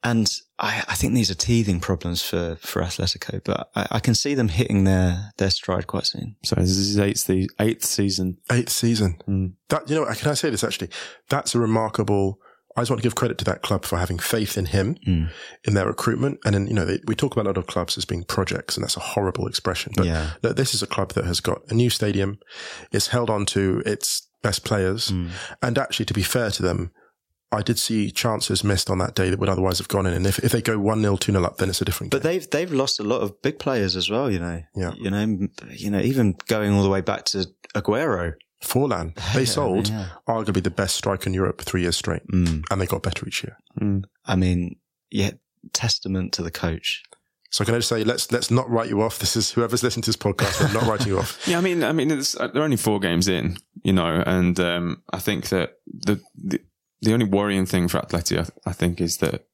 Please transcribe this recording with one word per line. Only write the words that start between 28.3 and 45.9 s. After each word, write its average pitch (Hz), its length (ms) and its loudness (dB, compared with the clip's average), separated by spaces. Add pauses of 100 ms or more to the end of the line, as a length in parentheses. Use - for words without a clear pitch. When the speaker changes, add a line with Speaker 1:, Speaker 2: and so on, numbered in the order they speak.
Speaker 3:
missed 101 280 0
on 92 80 2
that - 180 -2
day 92 140 2
that 92 100 0
would 98 80 0
otherwise 92 300 2
have - 100 -6
gone 98 180 0
in. 90 80 2
And 90 140 0
if, 98 120 2
if 127 120 2
they 117 100 2
go 113 160 0
one 107 240 2
nil, 101 140 4
two - 160 0
nil 92 140 4
up, - 120 -4
then 98 120 0
it's 92 120 -2
a 92 40 0
different - 260 -2
Speaker 1:
But 135 100 0
Speaker 3:
game. 160 120 0
Speaker 1:
they've, - 160 -4
they've 165 240 0
lost 135 260 2
a 107 40 -4
lot 117 180 0
of 98 200 -4
big 147 160 -2
players 101 380 0
as 90 140 -2
well, 123 200 0
you 95 100 0
know. 85 220 -4 (140)
Speaker 3:
Yeah. 90 220 -2
Speaker 1:
You 95 120 -4
know, 101 100 0
m-, 104 300 0 (220)
you 98 180 -8
know, 101 120 2
even 117 340 4 (140)
going 107 240 2
all 101 100 6
the 98 60 4
way 98 120 2
back 98 240 -2
to 95 200 -2 (280)
Aguero. 104 600 0 (280)
Speaker 3:
Forlan, 95 540 0 (180)
they 135 80 2
Speaker 1:
<laughs> - 20 2
Yeah, - 20 2
Speaker 3:
sold 113 420 0
Speaker 1:
yeah. 104 200 -4 (200)
Speaker 3:
arguably 104 360 0
the 98 80 -2
best 98 240 -2
striker 98 340 -2
in 95 40 -2
Europe 95 280 0
three 92 220 -2
years 87 120 0
straight, - 320 -4
Speaker 1:
Mm. 85 440 2
Speaker 3:
and 98 100 0
they 90 60 2
got - 160 -2
better 92 240 -4
each - 160 -6
year. - 120 -14 (240)
Speaker 2:
Mm. 98 240 0 (220)
Speaker 1:
I 92 100 0
mean, 90 400 2 (360)
yeah, 101 200 0 (420)
testament 95 600 -2